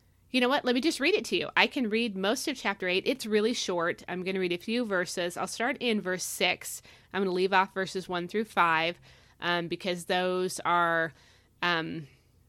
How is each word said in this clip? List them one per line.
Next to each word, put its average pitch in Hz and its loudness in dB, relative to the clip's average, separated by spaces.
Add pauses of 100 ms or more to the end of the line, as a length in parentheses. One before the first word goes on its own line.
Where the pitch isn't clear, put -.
(300)
you 254 2
know 247 4
what? 277 2
Let 247 4
me 262 2
just 311 0
read 320 4
it 381 0
to 196 0
you. 151 -2
I 190 8
can 247 -2
read 220 0
most 208 0
of 269 -6
chapter 196 -2
eight. 185 0
It's 269 -2
really 214 2
short. 175 -2
I'm 180 -6
gonna 190 -2
read 180 0
a 170 -2
few 233 -2
verses. 180 -2
I'll 185 -4
start 240 -4
in 226 0
verse 185 -4
six. - -2 (320)
I'm 190 -2
gonna 196 0
leave 185 2
off 190 2
verses 185 -6
one 175 -4
through 208 -2
five, 170 2 (400)
um, 170 0
because 175 -4
those 185 0
are, 165 2 (480)
um, 165 0 (420)